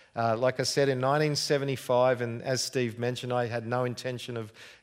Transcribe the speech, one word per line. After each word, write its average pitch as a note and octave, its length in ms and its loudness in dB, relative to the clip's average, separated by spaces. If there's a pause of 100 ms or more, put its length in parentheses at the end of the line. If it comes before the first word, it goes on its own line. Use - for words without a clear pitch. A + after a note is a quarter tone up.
(140)
uh, A2+ 220 2
like B2+ 240 0
I - 20 0
said, C#3 260 2
in C3 120 0
nineteen D3 340 2
seventy-five. C3 840 2
And A#2 220 -4
as B2+ 200 0
Steve A#2+ 380 -2
mentioned, B2 320 -4
I B2 140 0
had A2+ 200 -4
no B2 180 0
intention B2 520 -6
of A2 160 -8 (300)